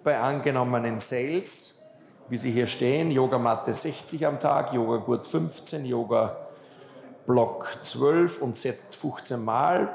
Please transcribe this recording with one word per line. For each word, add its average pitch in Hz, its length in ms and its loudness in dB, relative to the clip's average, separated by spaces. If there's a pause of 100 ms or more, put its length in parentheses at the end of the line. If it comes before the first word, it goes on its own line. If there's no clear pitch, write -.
bei 147 140 4
angenommenen 123 840 0
Sales, 135 760 -4 (540)
wie 120 80 -2
sie 127 140 -2
hier 117 160 2
stehen, 147 440 2
Yogamatte 127 640 2
sechzig 156 520 -4
am 139 140 0
Tag, 147 340 2
Yogagurt 117 540 0
fünfzehn, 165 580 -4
Yoga-Block - 2000 -2
zwölf 160 600 2
und 135 160 -4
Set - 360 -6
fünfzehn 123 500 -6
Mal, 147 520 2